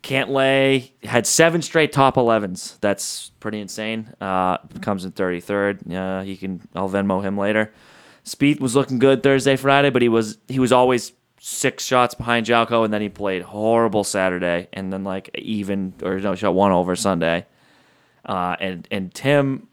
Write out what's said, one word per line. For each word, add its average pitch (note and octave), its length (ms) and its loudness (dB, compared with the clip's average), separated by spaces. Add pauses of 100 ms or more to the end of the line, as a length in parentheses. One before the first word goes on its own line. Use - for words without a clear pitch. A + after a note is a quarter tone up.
Cantlay C3+ 880 0 (140)
had A#2 220 0
seven E3 360 2
straight D#3 300 0
top C3+ 240 4
elevens. A2 640 0
That's - 500 -4 (100)
pretty G#2+ 200 -8
insane. A2 600 -8
Uh, F#2 380 0 (240)
comes G2 220 -4
in F#2 80 -10
thirty-third. G2 800 -2
Uh, F#2+ 300 -4
he G2 140 -10
can, F#2 240 -8 (140)
I'll F#2+ 160 -4
Venmo G2 320 0
him G2+ 160 -4
later. G#2+ 340 0 (520)
Spieth C#3+ 360 0
was B2+ 160 -2
looking C3+ 220 0
good C3+ 240 4
Thursday, C3+ 340 2
Friday, C#3 340 2
but B2 120 2
he A#2+ 60 4
was, A2+ 300 2 (100)
he C3 100 -4
was B2+ 140 4
always B2+ 400 4 (280)
six - 440 -4
shots B2 300 2
behind A#2 320 -2
Jalko, A#2 380 2
and G#2+ 80 -2
then G#2+ 100 -2
he G#2 80 -4
played F#2+ 320 -4
horrible A2 600 2
Saturday, F2+ 680 0
and F#2+ 180 -8
then, F#2+ 140 -8
like, F#2+ 340 -8
even, G2 540 -4 (100)
or F#2+ 180 -4
no, G2 140 -2
shot F#2 200 0
one G2 180 4
over F2+ 240 2
Sunday. E2+ 480 0 (800)
Uh, F2+ 360 -4
and, F#2 300 -8
and F#2+ 220 -6
Tim C#3 600 0